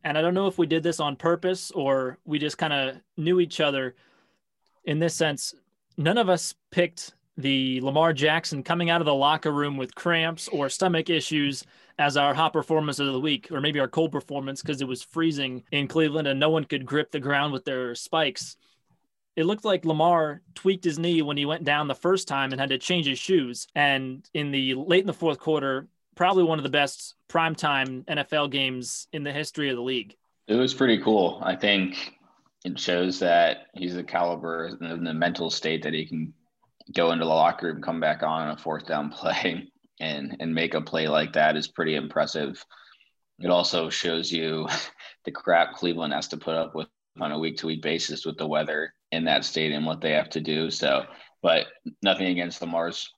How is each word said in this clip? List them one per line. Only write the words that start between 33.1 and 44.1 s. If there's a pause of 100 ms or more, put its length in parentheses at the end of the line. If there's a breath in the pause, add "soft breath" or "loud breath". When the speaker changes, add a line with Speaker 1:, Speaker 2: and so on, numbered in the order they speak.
Speaker 2:
that
he's
the
caliber
and
the
mental
state
that
he
can (600)
go
into
the
locker
room,
come
back
on
a
fourth
down
<laughs>
play (300)
and,
and
make
a
play
like
that
is
pretty
impressive. (760 soft breath)
It
also
shows